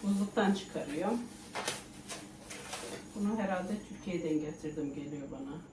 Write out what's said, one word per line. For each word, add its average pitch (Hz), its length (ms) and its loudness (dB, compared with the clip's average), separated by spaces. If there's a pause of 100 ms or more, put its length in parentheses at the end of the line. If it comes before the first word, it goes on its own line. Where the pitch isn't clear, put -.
Buzluktan 202 500 6
çıkarıyorum. 175 640 2 (2000)
Bunu 214 220 4
herhalde 190 340 2 (180)
Türkiye'den 160 500 2
getirdim, 151 560 -2
geliyor 143 360 -6
bana. 139 240 -6 (180)